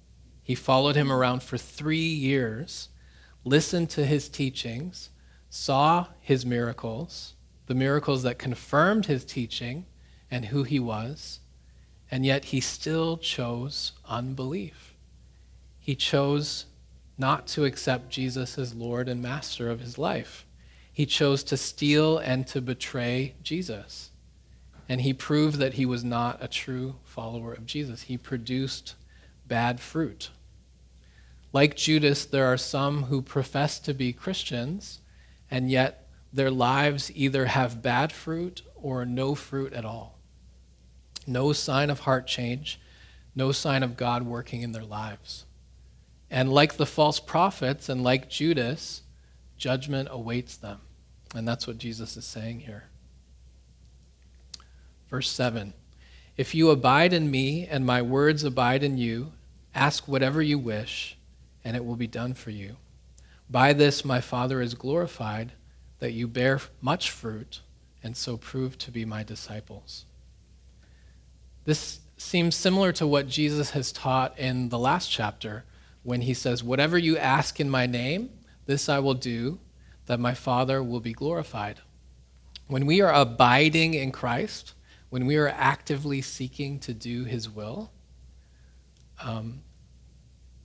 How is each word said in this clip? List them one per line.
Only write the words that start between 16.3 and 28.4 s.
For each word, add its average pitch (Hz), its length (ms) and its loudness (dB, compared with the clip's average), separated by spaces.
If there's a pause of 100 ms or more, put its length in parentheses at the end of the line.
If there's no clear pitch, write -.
not 135 300 0
to - 180 -2
accept 127 460 -2
Jesus 131 480 -6
as 123 160 -6
Lord 120 340 -4
and 123 140 -4
Master 123 480 -6
of 117 120 -6
his 120 180 -12
life. - 480 -6 (440)
He 147 140 0
chose 139 380 2
to - 120 -2
steal 151 640 4
and 131 300 -2
to 139 120 -4
betray 127 840 -4
Jesus. 156 680 -8 (800)
And 127 120 0
he 135 120 2
proved 151 460 2
that 135 160 2
he 131 100 2
was 123 180 -2
not 120 400 -2
a 120 40 -8
true 131 560 -6
follower 117 500 -10
of 117 140 -14
Jesus. 139 360 -8
He 123 140 -8
produced 127 800 -6 (520)